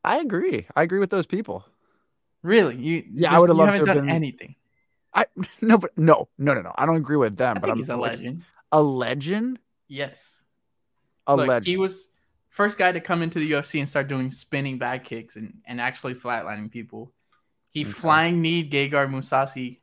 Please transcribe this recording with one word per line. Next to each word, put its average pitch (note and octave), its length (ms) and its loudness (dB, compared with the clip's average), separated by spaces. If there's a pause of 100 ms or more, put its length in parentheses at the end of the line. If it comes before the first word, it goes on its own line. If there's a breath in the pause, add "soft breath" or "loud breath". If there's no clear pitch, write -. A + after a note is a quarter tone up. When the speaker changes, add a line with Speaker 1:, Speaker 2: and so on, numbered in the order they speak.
Speaker 1:
I, A#3 140 0
I - 20 0
agree. A3+ 560 -4
I D3+ 80 4
agree F3 160 0
with F#3+ 120 -2
those F#3+ 160 -2
people. C3+ 380 -6 (800)
Speaker 2:
Really? F3 320 4
You, D3+ 280 -4 (100)
Speaker 1:
Yeah, D#3 160 2
I - 40 4
Speaker 2:
there's, E3 80 10
Speaker 1:
would F3 80 8
have E3 60 8
Speaker 2:
you D#3 40 6
Speaker 1:
loved D#3+ 140 8
Speaker 2:
haven't F3+ 120 4
Speaker 1:
to C#3+ 60 2
have C#3+ 80 4
Speaker 2:
done C#3 80 0
Speaker 1:
been E3 80 0
Speaker 2:
anything. D3+ 400 -6 (580)
Speaker 1:
I, - 120 2 (180)
<laughs> - 180 -10
no, A3+ 160 6
but F3+ 200 -2
no, D#3+ 300 4 (100)
no, C#3+ 160 2
no, A#2 80 0
no. E2+ 160 -12
I C#3 80 2
don't E3 120 2
agree D3 200 -2
with A2 200 2
them, B2 200 0
Speaker 2:
I - 40 -6
Speaker 1:
but B2+ 60 -2
Speaker 2:
think - 60 -2
Speaker 1:
I'm A#2 40 -2
Speaker 2:
he's A#2+ 120 -6
a A#2+ 60 -4
Speaker 1:
like, A#2 220 -4
Speaker 2:
legend. B2 260 -12 (280 soft breath)
Speaker 1:
A D#3 100 6
legend? D3 760 -2 (280)
Speaker 2:
Yes. - 560 -14 (840)
Speaker 1:
A C#3+ 80 6
Speaker 2:
Look, D3 120 2
Speaker 1:
legend. B2 200 2
Speaker 2:
he F3+ 100 0
was F#3+ 340 -4 (380)
first G#3 280 -2
guy F#3 140 2
to F3 100 -6
come E3+ 200 -2
into E3 180 -4
the D3+ 80 -2
U D3+ 100 0
F C#3+ 80 -4
C - 140 -6
and C#3 80 -4
start C#3 200 -4
doing C3 240 -6
spinning C#3 460 -8
back B2+ 280 -6
kicks A2+ 300 -14
and, A2 300 -16
and A#2+ 160 -12
actually B2+ 340 -8
flatlining G#2+ 560 -8
people. A2+ 400 -16 (580)
He D3+ 120 -8
Speaker 1:
Okay. G#2 100 -8
Speaker 2:
flying E3 500 2
kneed E3 300 0
Gegard C#3 380 0
Mousasi C3 720 -4